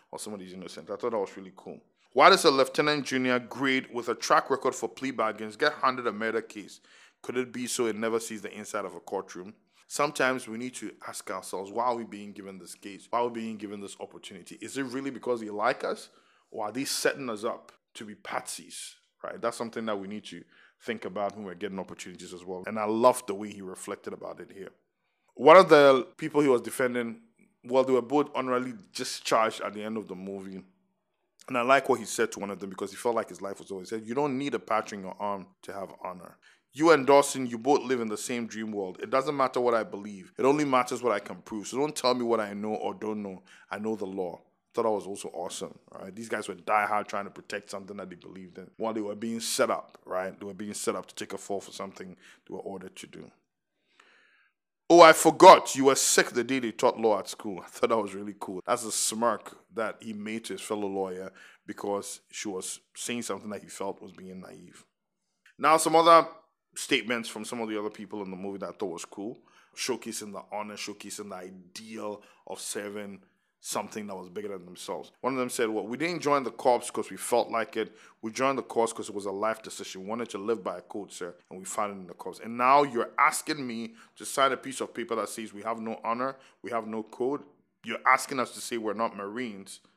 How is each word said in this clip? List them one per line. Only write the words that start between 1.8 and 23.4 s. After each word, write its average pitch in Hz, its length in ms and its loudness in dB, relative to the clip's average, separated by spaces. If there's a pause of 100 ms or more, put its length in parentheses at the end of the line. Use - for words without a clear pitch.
Why 147 180 10
does 185 140 8
a 165 80 10
Lieutenant 143 540 4
Junior 127 340 0
grade 127 540 -2
with 117 160 -6
a 113 60 0
track - 340 2
record 131 260 0
for 117 140 -4
plea 135 220 -6
bargains 110 440 -4
get 147 200 2
handed 127 300 0
a 117 60 2
murder 110 300 -2
case? - 400 -16 (400)
Could 123 160 -6
it 123 160 -4
be 123 140 -6
so 120 180 0
it 110 100 0
never 113 240 0
sees 110 220 -8
the 95 100 -12
inside 104 320 -8
of 92 120 -10
a - 40 -14
courtroom? 95 540 -10 (340)
Sometimes 135 600 0
we 110 80 -8
need 123 180 -10
to 101 180 -12 (140)
ask - 240 -12
ourselves, 95 400 -8
why 117 140 -4
are 123 100 2
we 117 80 -8
being 101 300 -14
given 98 260 -14
this - 160 -18
case? 98 340 -16
Why 117 100 -2
are 120 100 0
we 113 100 -8
being 110 160 -8
given 104 240 -10
this 98 220 -12
opportunity? 87 580 -16
Is 110 180 -10
it 139 60 -4
really 135 280 -6
because 120 280 -4
they 107 100 -8
like 107 360 -2
us? - 240 -8 (420)
Or 107 140 -6
are 107 80 -8
they 127 100 -4
setting 139 460 -2
us 107 160 -6
up 101 260 -6 (220)
to - 100 -16
be 104 120 -14
patsies? - 800 -10 (280)
Right? - 180 -10
That's 117 140 -2
something 113 300 -8
that 107 120 -4
we 98 120 -10
need 104 160 -12
to - 180 -16 (380)
think - 240 -8
about 101 320 -4
when 107 80 -12
we're 92 80 -10
getting 95 260 -8
opportunities 90 540 -14
as 87 100 -16
well. 92 240 -10
And 110 100 -6
I 107 60 -2
love 113 420 4
the 101 80 -6
way 104 160 -8